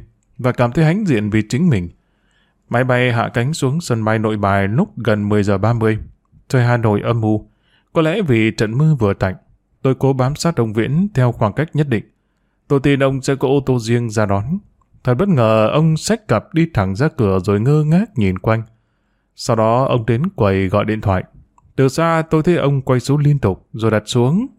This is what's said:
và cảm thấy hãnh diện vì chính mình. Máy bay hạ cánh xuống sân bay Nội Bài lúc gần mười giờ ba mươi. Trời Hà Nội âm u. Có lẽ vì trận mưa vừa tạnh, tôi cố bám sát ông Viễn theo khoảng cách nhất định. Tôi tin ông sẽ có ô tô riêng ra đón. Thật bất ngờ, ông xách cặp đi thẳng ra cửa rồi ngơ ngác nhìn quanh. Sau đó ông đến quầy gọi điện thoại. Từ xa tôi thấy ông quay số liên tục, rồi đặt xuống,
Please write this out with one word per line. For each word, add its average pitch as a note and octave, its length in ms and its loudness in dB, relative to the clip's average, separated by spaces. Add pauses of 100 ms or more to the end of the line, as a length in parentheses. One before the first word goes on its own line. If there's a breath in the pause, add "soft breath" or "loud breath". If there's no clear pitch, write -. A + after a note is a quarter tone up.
(400)
và A#2+ 140 -2
cảm A#2 200 0
thấy D#3+ 120 2
hãnh F#3+ 220 0
diện G#2+ 240 0
vì G#2+ 180 0
chính E3 200 0
mình. F#2 200 0 (800)
Máy A#2+ 160 0
bay B2 280 0
hạ A2 220 -2
cánh B2+ 200 -2
xuống D3 260 -2
sân A2+ 240 -4
bay A2 140 0
Nội A2 180 -2
Bài G2 320 0
lúc A2+ 300 -2
gần G#2+ 300 0
mười G#2 140 2
giờ G2 160 0
ba G#2+ 140 0
mươi. A2 260 0 (500)
Trời B2+ 160 2
Hà A#2+ 120 2
Nội A2 240 0
âm A#2 220 -2
u. G#2+ 280 -2 (420 soft breath)
Có E3 100 0
lẽ E3 200 0
vì A2+ 280 2
trận A2 280 -2
mưa D#3 160 4
vừa G#2+ 200 0
tạnh, F#2 200 -2 (480)
tôi C3+ 120 0
cố C3+ 180 0
bám B2+ 220 -2
sát E3 220 -2
ông A2+ 160 -2
Viễn B2 420 0
theo B2 180 2
khoảng G#2+ 200 -2
cách D#3 240 -4
nhất D3 120 0
định. A2 160 -2 (640)
Tôi C#3+ 120 2
tin C#3 220 2
ông C3+ 200 0
sẽ C#3 120 -2
có C3+ 140 -2
ô C#3 180 2
tô B2+ 120 0
riêng A#2 320 -2
ra G#2+ 160 0
đón. G2+ 320 -2 (460)
Thật B2+ 100 0
bất F3 140 0
ngờ, A2 440 4
ông D#3 240 2
xách - 320 -4
cặp - 260 -2
đi E3 200 2
thẳng F#2+ 220 0
ra C#3 120 0
cửa G2 300 0
rồi G2+ 220 0
ngơ D3 240 2
ngác E3 340 0
nhìn F#2+ 200 0
quanh. A2 240 -2 (760)
Sau - 200 -2
đó A2+ 280 2
ông A#2+ 220 -2
đến A#2+ 160 0 (140)
quầy F#2+ 320 2
gọi G#2 160 0
điện G#2+ 160 -4
thoại. F#2+ 240 -2 (520)
Từ C3+ 120 2
xa E3 420 0
tôi D#3 120 2
thấy F3 140 2
ông C#3 260 0
quay B2+ 180 0
số C#3 160 0
liên D3 220 2
tục, G2+ 340 -4
rồi A2 180 -2
đặt G#2+ 160 2
xuống, C#3+ 400 0 (120)